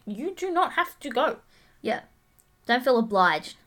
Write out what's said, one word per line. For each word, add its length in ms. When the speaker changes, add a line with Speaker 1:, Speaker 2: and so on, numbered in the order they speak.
Speaker 1:
you 300
do 160
not 220
have 260
to 100
go. 280
Speaker 2:
Yeah. 200
Don't 180
feel 160
obliged. 560